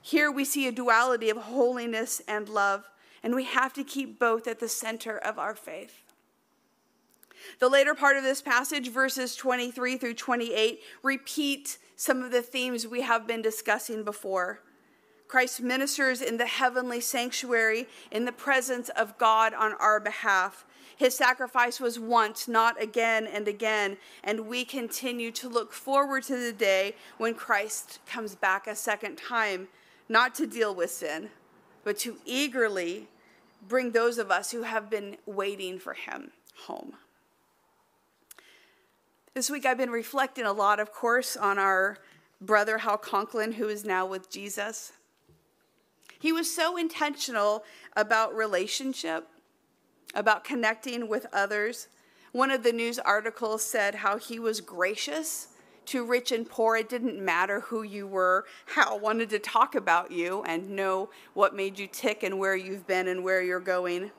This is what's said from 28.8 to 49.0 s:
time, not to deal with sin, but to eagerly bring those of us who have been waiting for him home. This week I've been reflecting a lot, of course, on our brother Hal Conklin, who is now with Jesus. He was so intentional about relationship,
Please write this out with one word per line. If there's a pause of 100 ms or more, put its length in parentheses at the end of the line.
time, (400)
not
to
deal
with
sin, (540)
but
to
eagerly (520)
bring
those
of
us
who
have
been
waiting
for
him (340)
home. (2500)
This
week
I've
been
reflecting
a
lot,
of
course,
on
our (420)
brother
Hal
Conklin,
who
is
now
with
Jesus. (1300)
He
was
so
intentional (320)
about
relationship, (880)